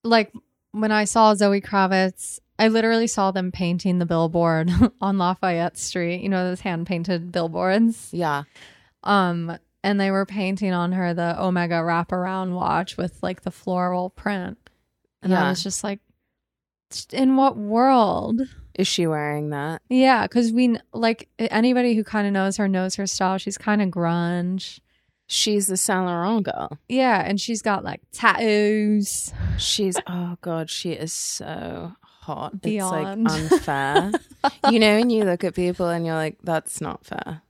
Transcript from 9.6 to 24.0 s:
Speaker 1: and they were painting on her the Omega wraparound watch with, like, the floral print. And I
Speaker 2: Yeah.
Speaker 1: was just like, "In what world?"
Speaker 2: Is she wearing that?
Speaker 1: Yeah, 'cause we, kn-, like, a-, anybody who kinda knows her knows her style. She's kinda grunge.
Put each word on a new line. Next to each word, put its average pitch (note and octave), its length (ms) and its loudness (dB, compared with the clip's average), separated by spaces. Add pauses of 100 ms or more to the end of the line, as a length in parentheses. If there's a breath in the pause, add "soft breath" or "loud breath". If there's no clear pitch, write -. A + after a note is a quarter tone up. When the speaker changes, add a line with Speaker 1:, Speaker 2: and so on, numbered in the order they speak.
Speaker 1:
and G3+ 160 0
they G3 120 2
were F#3+ 160 0
painting F#3+ 480 -2
on F3 180 0
her F3+ 220 -2
the E3+ 280 -2
Omega F3 340 0
wraparound F3+ 760 -2
watch F3+ 460 -2
with, F3+ 240 -6
like, F3+ 220 -6
the F3+ 60 -4
floral F3+ 600 -4
print. F#3+ 480 -6 (640)
And F#3 120 2
I E3 100 4
Speaker 2:
Yeah. C#3+ 40 2
Speaker 1:
was F3+ 140 -2
just - 200 -6
like, G3+ 180 -6 (1120)
"In C4 240 4
what C4+ 200 4
world?" A3+ 840 2 (320)
Speaker 2:
Is F#3+ 120 0
she F3 200 0
wearing D3+ 440 -2
that? D3 380 -6
Speaker 1:
Yeah, B3+ 380 6
'cause A#3 260 2
we, B3 160 4
kn-, A3+ 140 0 (100)
like, A3+ 360 -2 (100)
a-, A3+ 140 -2
anybody A#3+ 420 4
who G#3+ 100 0
kinda G#3 260 0
knows G3 280 0
her G3+ 100 2
knows F#3 280 0
her G3 100 -4
style. F#3+ 320 0
She's G3 200 -6
kinda G#3 280 0
grunge. F3 960 -2 (460)